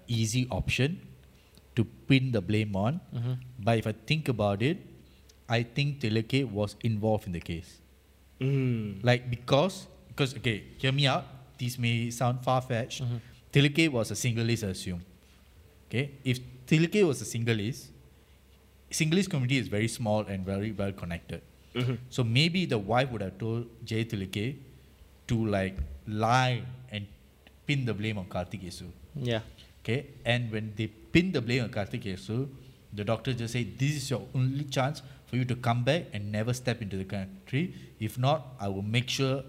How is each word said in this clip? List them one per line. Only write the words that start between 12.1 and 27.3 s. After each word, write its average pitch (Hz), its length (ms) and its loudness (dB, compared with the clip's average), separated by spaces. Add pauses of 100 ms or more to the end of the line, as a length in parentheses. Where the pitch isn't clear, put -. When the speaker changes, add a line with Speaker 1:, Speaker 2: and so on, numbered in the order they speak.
Speaker 1:
sound 123 340 0
far-fetched. 127 580 0
Speaker 2:
Mm-hmm. 120 140 -2 (360)
Speaker 1:
Tilake 147 380 6
was 117 200 0
a 107 40 -4
singleist, 113 520 2
I 95 40 0
assume. 90 320 -6 (840)
Okay, 139 240 -2 (120)
if 127 140 2 (280)
Tilake 170 400 6
was 147 140 2
a 107 40 -8
singleist, 113 640 -2 (1040)
singleist 165 380 2
community 135 300 2
is 104 100 -2
very 107 200 2
small 107 320 0
and 98 260 -4
very 98 260 -2
well 98 200 -2
connected. 85 500 -8 (320)
Speaker 3:
Mm-hmm. 123 200 0 (160)
Speaker 1:
So - 140 0
maybe 160 420 4
the 131 120 2
wife 117 320 2
would 113 120 -4
have 92 160 -6
told 117 280 -2 (180)
Jay 113 200 0
Tilake 107 520 -4 (680)
to, 113 200 2
like, 95 300 2 (300)
lie 113 560 4 (280)
and 104 160 -6 (600)